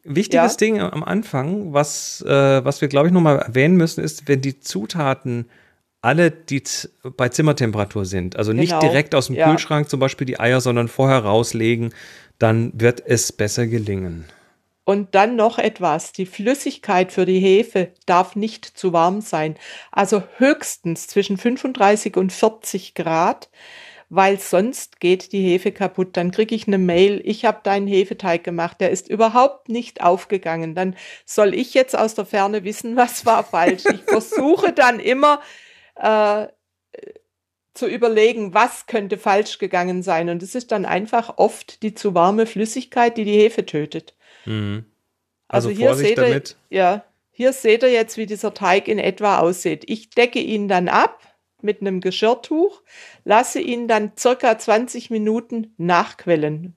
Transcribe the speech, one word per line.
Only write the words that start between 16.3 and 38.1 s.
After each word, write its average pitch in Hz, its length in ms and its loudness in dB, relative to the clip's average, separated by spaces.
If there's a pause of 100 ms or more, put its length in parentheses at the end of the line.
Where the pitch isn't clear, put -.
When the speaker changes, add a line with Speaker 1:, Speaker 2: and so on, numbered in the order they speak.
Speaker 2:
für 190 140 0
die 185 120 2
Hefe 190 540 2 (140)
darf 185 280 2
nicht 214 300 -8
zu - 280 -6
warm 175 280 2
sein. 156 340 -4 (380)
Also 196 300 0 (160)
höchstens 262 680 -2
zwischen 202 300 -2
fünfunddreißig 226 800 0
und 190 160 0
vierzig - 640 -4
Grad, 190 560 -2 (580)
weil 190 320 2
sonst - 580 -2
geht 180 340 0
die 196 120 -2
Hefe 185 260 0
kaputt. 185 460 -6
Dann 180 160 -2
krieg 220 180 0
ich 220 160 -6
eine 196 120 0
Mail, 185 460 2
"Ich 214 200 -4
hab 220 180 0
deinen 202 240 -2
Hefeteig 190 560 0
gemacht, 170 380 -6
der 185 100 0
ist - 180 -6
überhaupt 233 600 2
nicht 240 340 -8
aufgegangen." 165 720 -2
Dann 185 220 -4 (280)
soll 208 300 2
ich 262 200 -4
jetzt 254 220 2
aus 214 180 0
der 208 100 -6
Ferne 202 400 -2
wissen, 226 320 -8
was 247 300 0
war 226 180 4
falsch. 180 400 0
Ich - 180 0
versuche 359 680 0
dann 247 260 2
immer, 285 420 2 (540)
äh, 214 540 0 (1300)
zu 254 120 -6
überlegen, 220 680 2